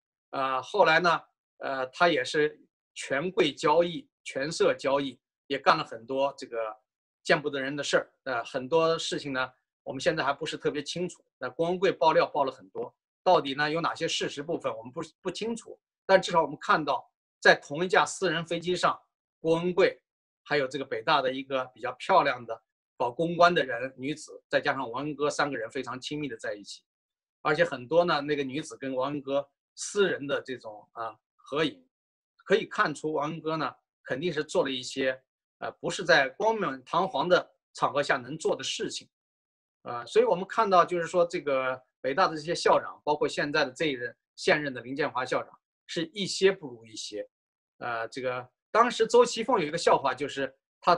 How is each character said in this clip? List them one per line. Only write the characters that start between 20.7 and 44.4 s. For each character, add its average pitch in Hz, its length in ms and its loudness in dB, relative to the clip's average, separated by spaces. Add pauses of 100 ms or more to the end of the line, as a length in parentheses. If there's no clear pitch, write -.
个 135 60 -4
北 113 180 -6
大 147 180 2
的 131 120 0
一 135 100 -6
个 135 220 -4 (100)
比 113 60 -20
较 123 120 -6
漂 175 300 4
亮 123 220 -2
的 113 180 -10 (340)
搞 123 140 0
公 165 240 -2
关 175 180 8
的 156 120 2
人， 127 320 -6
女 135 180 -6
子， - 340 -18
再 139 120 2
加 135 140 -2
上 135 140 -6
王 123 140 -6
恩 147 140 -6
歌 143 120 0
三 143 220 -2
个 131 60 -6
人 113 120 -6
非 131 140 -8
常 123 160 -10
亲 147 220 -8
密 147 80 -6
的 117 80 -10
在 110 180 -8
一 101 80 -16
起。 - 200 -18 (600)
而 - 120 0
且 170 100 2
很 123 220 -6
多 165 180 4
呢， 160 160 0
那 147 140 -2
个 139 80 -2
女 135 180 -6
子 117 160 -14
跟 135 180 -8
王 127 180 -2
恩 147 100 -6
歌 139 260 -2 (280)
私 202 340 -2
人 139 160 -6
的 139 160 -4
这 131 140 -10
种， 107 360 -18
啊， 113 240 -10 (200)
合 156 280 -4
影， - 200 -6 (600)
可 202 120 2
以 214 100 -2
看 208 260 -2
出 156 200 -6
王 147 180 -4
恩 165 100 -10
歌 156 160 -4
呢， 135 160 -4 (300)
肯 135 180 -6
定 175 120 -2
是 151 100 -4
做 147 220 0
了 135 60 -2
一 127 120 -6
些， 131 400 -4 (360)
呃， 113 120 -8 (100)
不 - 80 -6
是 - 160 -6
在 151 240 6
光 214 280 0
明 139 280 -4
堂 180 240 0
皇 147 200 -2
的 - 260 4 (180)
场 - 200 -2
合 143 100 0
下 139 140 0
能 131 200 -10
做 185 200 -2
的 135 80 -12
事 - 260 -6
情。 - 180 -12 (720)
呃， 120 240 -8
所 - 140 4
以 247 40 6
我 214 100 4
们 185 120 -4
看 220 220 0
到 180 160 6
就 175 160 -2
是 165 60 -6
说 175 180 2
这 170 160 -6
个 131 400 -2 (200)
北 131 140 -2
大 190 120 4
的 160 80 -2
这 151 80 -10
些 165 100 -6
校 170 280 4
长， - 240 -14
包 151 100 0
括 147 140 -2
现 147 240 -4
在 151 120 2
的 127 60 -6
这 160 160 -4
一 151 40 0
任， 123 260 -8 (180)
现 156 260 2